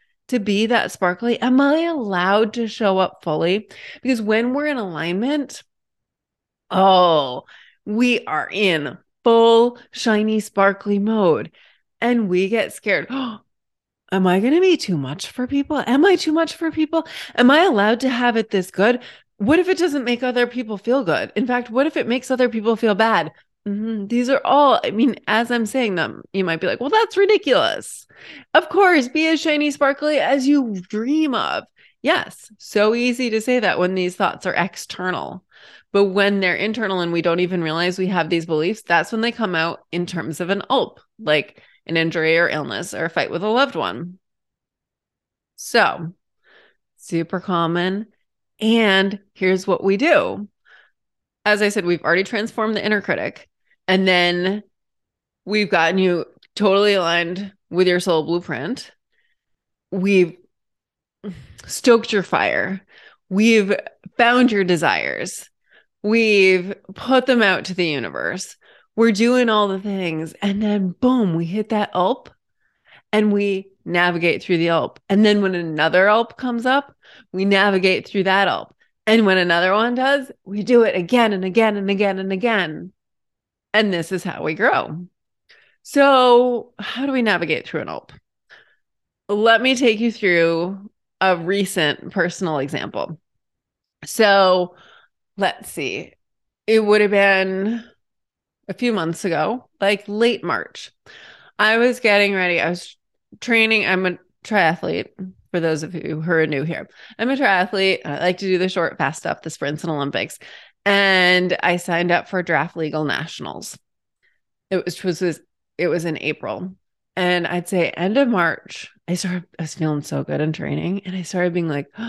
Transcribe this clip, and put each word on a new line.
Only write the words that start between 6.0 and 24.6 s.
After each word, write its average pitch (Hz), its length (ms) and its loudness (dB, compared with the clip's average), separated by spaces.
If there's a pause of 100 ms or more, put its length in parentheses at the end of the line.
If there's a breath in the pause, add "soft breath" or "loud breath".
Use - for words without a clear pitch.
oh, 180 760 4 (400 soft breath)
we 240 400 0
are 151 260 -4
in 175 480 -2 (240)
full 233 560 4 (120)
shiny, 214 500 0
sparkly 196 580 0
mode. 196 520 0 (500 soft breath)
And 233 280 0
we 185 200 0
get 220 240 -2
scared. 175 380 -2
<gasps> 262 80 -6
Oh, 233 200 -8 (720)
am 185 140 2
I 185 140 2
gonna 277 220 2
be 370 160 4
too 175 200 -4
much 135 300 -8
for 254 200 -8
people? 277 380 -2
Am 277 200 4
I 392 100 4
too 320 160 -2
much 320 240 -2
for 330 160 -4
people? 320 360 -2 (280 loud breath)
Am 247 160 6
I 302 100 6
allowed 226 400 4
to 262 80 0
have 240 280 0
it 220 120 -2
this 185 220 -2
good? 240 300 2 (360 loud breath)
What 269 220 2
if 359 100 0
it 359 80 2
doesn't 294 260 0
make 240 200 -2
other 247 240 0
people 233 300 -8
feel 247 260 0
good? 139 320 -2
In 240 120 -2
fact, 247 220 -2
what 254 180 0
if 311 80 -6
it 320 120 -2
makes 240 240 -2
other 247 180 2
people 220 260 0
feel 214 200 2
bad? 190 360 2 (360 soft breath)
Mm-hmm. 208 400 -6
These 240 220 0
are 277 140 2
all, 277 400 4